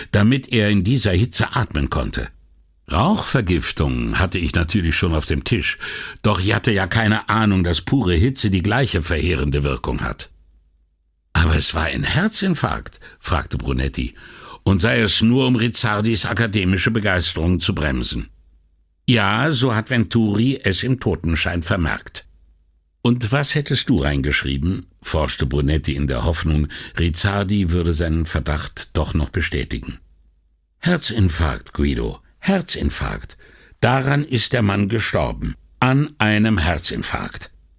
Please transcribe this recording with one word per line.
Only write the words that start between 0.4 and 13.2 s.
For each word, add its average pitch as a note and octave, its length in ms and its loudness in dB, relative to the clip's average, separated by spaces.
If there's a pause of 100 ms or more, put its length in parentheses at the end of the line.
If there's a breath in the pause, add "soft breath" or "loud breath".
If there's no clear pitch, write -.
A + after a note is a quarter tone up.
er G#2+ 160 4
in G2+ 160 2
dieser A2 260 2
Hitze - 460 0
atmen D2 340 -2
konnte. - 380 -4 (640)
Rauchvergiftung E2 1300 0
hatte F#2 180 0
ich E2+ 160 -2
natürlich E2 400 0
schon E2+ 200 0
auf D#2 120 -2
dem C#2+ 160 -2
Tisch, - 360 -2 (440 loud breath)
doch G#2 180 2
ich G2+ 140 2
hatte G#2+ 160 0
ja F#2+ 160 0
keine G#2+ 420 0
Ahnung, G#2 360 2
dass F2 160 0
pure G#2+ 340 0
Hitze G#2+ 360 2
die F#2 120 2
gleiche G#2 400 0
verheerende D2 600 0
Wirkung C#2 380 -4
hat.“ - 280 -8 (1000)
„Aber D#2+ 240 4
es - 180 0
war D#2+ 120 -2
ein - 180 -4
Herzinfarkt?“, E3 960 -2 (180 loud breath)
fragte - 400 -4